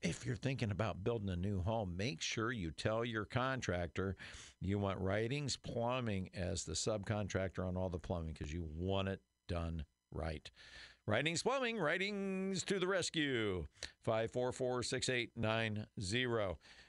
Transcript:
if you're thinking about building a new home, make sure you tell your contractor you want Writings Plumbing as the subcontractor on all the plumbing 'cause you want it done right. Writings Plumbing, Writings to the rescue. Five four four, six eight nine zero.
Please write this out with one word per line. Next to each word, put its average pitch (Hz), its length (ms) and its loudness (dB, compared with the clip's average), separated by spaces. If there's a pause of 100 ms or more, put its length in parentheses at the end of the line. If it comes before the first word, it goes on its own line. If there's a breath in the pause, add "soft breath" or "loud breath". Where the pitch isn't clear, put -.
if - 240 -2
you're 123 100 0
thinking 123 340 0
about 90 320 0
building 107 280 0
a 90 60 0
new 95 260 2
home, 98 340 0
make 131 240 -2
sure 113 320 0
you 87 200 -2
tell 113 340 0
your 110 180 0
contractor 95 960 0 (420 loud breath)
you 98 180 2
want 98 220 2
Writings 117 560 0
Plumbing 117 800 0
as 90 300 -2
the 82 100 -4
subcontractor 101 920 0
on 92 120 0
all 92 100 2
the 85 100 -2
plumbing 82 360 -2
'cause 76 180 -6
you 87 120 -2
want 95 440 0
it 95 140 -4 (260)
done 85 380 -2 (260)
right. 78 380 -4 (560 loud breath)
Writings 143 360 4
Plumbing, 233 360 2
Writings 190 880 0
to 202 140 2
the 175 80 2
rescue. 131 800 2 (360 loud breath)
Five 113 280 2
four 123 220 0
four, 123 300 0
six 123 260 0
eight 120 300 2
nine 110 480 2 (120)
zero. 110 600 2 (300 loud breath)